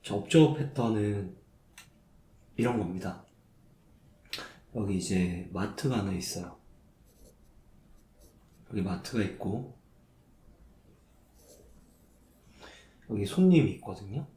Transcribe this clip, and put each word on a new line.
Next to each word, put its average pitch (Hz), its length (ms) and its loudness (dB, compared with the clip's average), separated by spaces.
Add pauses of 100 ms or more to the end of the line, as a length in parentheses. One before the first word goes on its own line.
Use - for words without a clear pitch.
저 104 160 -6
옵저버 143 380 6
패턴은 104 800 -2 (1200)
이런 117 220 2
겁니다. 90 480 -6 (1500)
여기 101 220 -2
이제 90 560 0
마트가 104 460 -2
하나 98 160 -2
있어요. 87 440 -8 (2000)
여기 107 100 -4
마트가 95 420 -4
있고, - 560 -6 (3250)
여기 104 160 -2
손님이 180 460 6
있거든요. 101 540 -10 (100)